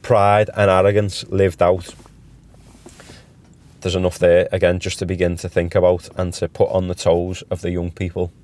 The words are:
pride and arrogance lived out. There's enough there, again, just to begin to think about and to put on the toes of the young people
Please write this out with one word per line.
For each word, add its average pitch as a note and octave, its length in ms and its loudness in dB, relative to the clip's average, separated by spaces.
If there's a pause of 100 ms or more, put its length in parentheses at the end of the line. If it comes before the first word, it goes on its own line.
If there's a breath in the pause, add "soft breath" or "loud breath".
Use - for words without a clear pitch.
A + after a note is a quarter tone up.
pride G#2 520 2
and G2+ 160 2
arrogance G2 580 2
lived F#2+ 340 0
out. F2 320 0 (1900 loud breath)
There's F2+ 140 -4
enough F2+ 240 0
there, F2 340 4
again, F2+ 280 0
just - 180 -8
to F#2 80 -6
begin F2 320 -2
to F2+ 100 -10
think F2 260 -4
about F2+ 440 2
and F2+ 160 -6
to E2+ 140 -6
put - 200 0
on F#2 200 -2
the F2+ 60 -6
toes F2 560 -2
of F2+ 120 -8
the F2+ 80 -6
young F2 200 -4
people F2 400 -6 (140)